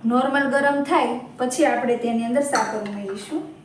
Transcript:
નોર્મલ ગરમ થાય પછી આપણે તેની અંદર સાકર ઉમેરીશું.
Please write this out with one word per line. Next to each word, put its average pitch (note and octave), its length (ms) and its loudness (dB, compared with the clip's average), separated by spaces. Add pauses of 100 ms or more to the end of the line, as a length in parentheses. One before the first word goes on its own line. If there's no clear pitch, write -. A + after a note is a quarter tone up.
નોર્મલ C4+ 480 2
ગરમ C#4+ 300 2
થાય C4 340 2 (220)
પછી B3+ 340 2
આપણે A#3+ 320 0
તેની A#3 260 0
અંદર C#4+ 220 2
સાકર A3 300 0
ઉમેરીશું. G3+ 580 -8 (240)